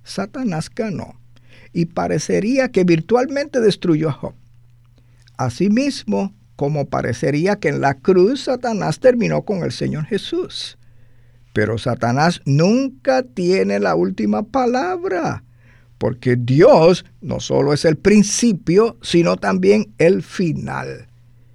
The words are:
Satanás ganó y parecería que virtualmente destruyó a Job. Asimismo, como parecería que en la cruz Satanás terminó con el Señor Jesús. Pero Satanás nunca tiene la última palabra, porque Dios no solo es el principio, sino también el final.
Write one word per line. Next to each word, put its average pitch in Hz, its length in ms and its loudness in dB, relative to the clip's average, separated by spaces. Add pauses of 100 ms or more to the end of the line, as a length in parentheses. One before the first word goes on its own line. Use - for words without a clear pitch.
Satanás 196 680 -6
ganó 208 520 -10 (520)
y 170 120 -2
parecería 180 880 -2
que 196 100 2
virtualmente 247 800 0
destruyó 175 480 0
a 147 60 -4
Job. - 200 -12 (1040)
Asimismo, 202 960 -2 (220)
como 143 320 -4
parecería 139 720 -2
que 165 80 -2
en 139 120 -2
la 135 140 0
cruz 190 460 2
Satanás 226 580 -4
terminó 196 440 2
con 190 200 -6
el 139 80 -4
Señor 143 360 -6
Jesús. - 720 -8 (760)
Pero 107 260 -2
Satanás 127 680 -2
nunca 247 760 0
tiene 190 560 -2
la 190 160 0
última 208 480 -2
palabra, 277 1040 -4 (520)
porque 123 380 -2
Dios 165 680 6 (160)
no 120 180 -8
solo 135 340 0
es - 120 0
el 156 140 2
principio, 208 1000 2
sino 175 360 2
también 196 640 0
el 180 260 2
final. 135 840 -6 (480)